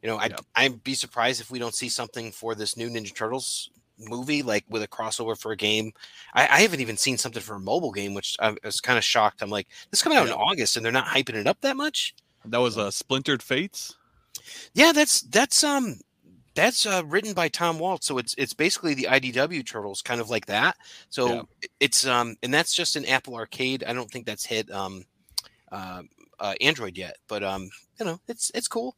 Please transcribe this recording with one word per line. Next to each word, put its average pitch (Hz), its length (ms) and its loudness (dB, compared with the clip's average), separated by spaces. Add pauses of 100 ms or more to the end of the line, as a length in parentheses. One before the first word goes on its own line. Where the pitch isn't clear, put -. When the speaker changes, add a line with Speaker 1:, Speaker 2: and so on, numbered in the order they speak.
Speaker 1:
You 110 60 -2
know, 110 80 -2
I'd, 107 140 0
Speaker 2:
Yeah. 95 60 -10 (180)
Speaker 1:
I'd 123 280 2
be 135 100 -2
surprised 123 480 0
if 110 80 -14
we 127 80 -8
don't 120 160 -4
see 127 160 -4
something 117 420 -6
for 113 220 -6
this 107 240 -4
new 117 140 -4
Ninja 110 240 -6
Turtles 120 560 -4 (260)
movie, 127 460 -4
like, 107 260 2
with 107 140 -2
a 104 40 -6
crossover 110 480 -4
for 110 180 -6
a 104 40 -8
game. 107 340 2 (440)
I, 127 120 6
I 139 120 8
haven't 175 220 4
even 110 160 -4
seen 127 200 0
something 117 240 -4
for 107 140 -10
a 98 40 -8
mobile 120 320 -2
game, 101 220 -4
which - 260 -6
I, 110 100 4
I 104 140 -6
was 104 160 -4
kinda 120 220 4
shocked. 107 400 4
I'm 101 80 -6
like, 101 200 -4 (200)
"This - 140 0
coming 311 160 6
out 151 80 4
in - 60 -2
Speaker 2:
Yeah. - 60 -4
Speaker 1:
August, 123 380 2
and 113 80 -2
they're 113 60 2
not 127 160 2
hyping 131 260 0
it 107 140 0
up 190 140 2
that 269 160 0
much?" 294 360 -4 (320)
Speaker 2:
That 117 140 0
was, 120 180 2
uh, 104 140 0
Splintered 135 520 -2
Fates? - 540 -4 (760)
Speaker 1:
Yeah, 311 200 8
that's, - 280 4
that's, 220 440 4
um, 262 340 0 (560)
that's, 208 300 4
uh, 185 200 0
written 196 280 -2
by 175 160 2
Tom 165 280 0
Waltz, 175 300 -2
so 131 120 0
it's, 120 180 -4
it's 135 160 -2
basically 160 400 0
the 131 160 -2
I 131 100 6
D 127 140 -6
W 147 300 0
Turtles, 101 380 -8
kind 120 200 -4
of 110 80 -6
like 113 160 -2
that. 113 320 2 (320)
So 127 240 0
Speaker 2:
Yeah. 120 80 -4 (400)
Speaker 1:
it's, 135 260 4
um, 120 360 2
and 127 100 -2
that's 160 200 4
just - 220 0
an 143 100 -4
Apple 127 300 0
Arcade. 131 480 -4
I - 80 -4
don't 120 180 -4
think 120 160 -10
that's - 200 -6
hit, 110 260 -2
um, 95 320 -6 (680)
uh, 90 300 -12 (360)
uh, 98 220 -4
Android 117 360 0
yet, 92 200 -12 (100)
but, 101 160 -4
um, 95 260 -4 (300)
you 220 60 -4
know, 175 240 -6
it's, - 260 -4
it's 240 140 -4
cool. 240 280 -6